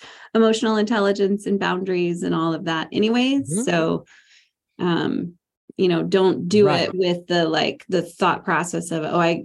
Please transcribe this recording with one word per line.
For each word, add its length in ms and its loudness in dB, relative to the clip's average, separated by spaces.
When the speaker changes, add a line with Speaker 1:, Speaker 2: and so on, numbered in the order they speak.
Speaker 1:
emotional 440 2
intelligence 680 0
and 140 0
boundaries 640 -2
and 100 -2
all 220 0
of 100 -8
that 260 -4
anyways. 600 0
Speaker 2:
Mm-hmm. 80 -2
Speaker 1:
So, 440 0
um, 540 -2
you 120 2
know, 120 0
don't 480 0
do 160 6
Speaker 2:
Right. 240 2
Speaker 1:
it 60 -10
with 320 -2
the, 200 2
like, 400 -2
the 140 0
thought 420 -2
process 460 -4
of, 140 -4
"Oh, 160 -2
I, 240 2